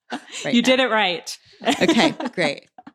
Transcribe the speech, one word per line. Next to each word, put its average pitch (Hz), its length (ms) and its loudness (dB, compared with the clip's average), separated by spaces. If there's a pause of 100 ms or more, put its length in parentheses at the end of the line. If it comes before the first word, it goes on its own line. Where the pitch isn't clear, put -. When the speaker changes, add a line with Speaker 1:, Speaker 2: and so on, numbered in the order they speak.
(120)
Speaker 1:
right - 420 -10
Speaker 2:
you 240 80 4
Speaker 1:
now. 233 40 0
Speaker 2:
did 254 140 4
it 262 100 0
right. 202 480 -2 (440)
Speaker 1:
Okay, 226 300 4
Speaker 2:
<laughs> - 220 -8
Speaker 1:
great. 147 360 -4 (260)